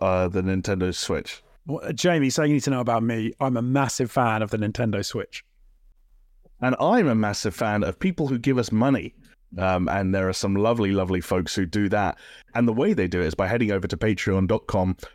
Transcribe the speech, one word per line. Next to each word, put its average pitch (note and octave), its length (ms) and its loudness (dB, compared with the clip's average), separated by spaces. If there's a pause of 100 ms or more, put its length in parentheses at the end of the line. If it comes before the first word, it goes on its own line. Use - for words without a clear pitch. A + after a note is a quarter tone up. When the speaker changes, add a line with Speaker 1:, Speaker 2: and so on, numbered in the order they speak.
Speaker 1:
uh, F#2 260 2
the F#2+ 140 -2
Nintendo F#2 520 -2
Switch. - 480 -6 (240)
Speaker 2:
Well, D3 160 -6
uh, - 100 -6
Jamie, D3+ 360 2
so C#3+ 140 0
you D3 120 4
need C#3 100 2
to C#3+ 60 0
know B2+ 100 0
about A#2 220 0
me. A2+ 380 -2
I'm C3 160 0
a A#2 60 -2
massive C3 480 0
fan A2+ 320 2
of G#2 80 -4
the A2+ 80 -2
Nintendo G#2+ 440 -2
Switch. - 400 -8 (1160)
Speaker 1:
And B2+ 180 0
I'm F#3 300 4
a A#2+ 60 4
massive G#2+ 400 0
fan G#2 280 0
of F#2 160 -2
people E3+ 300 -2
who C3 100 -2
give B2+ 200 2
us A#2 120 -2
money. A#2 440 2 (420)
Um, F#2 320 0
and F#2+ 240 0
there F#2+ 160 0
are F#2 60 0
some G2 220 -2
lovely, A2 340 2
lovely F#2 300 0
folks F#2 340 -2
who G2+ 100 0
do G2+ 260 0
that. G2+ 280 -2 (360)
And A#2+ 120 2
the A2+ 60 2
way D3 200 2
they G#2+ 140 2
do F2+ 140 -2
it F2 60 2
is - 80 -2
by G2 120 0
heading A#2 240 0
over G2 160 0
to F#2+ 100 -4
patreon F#2+ 520 0
dot G#2+ 180 0
com F#2 300 0 (180)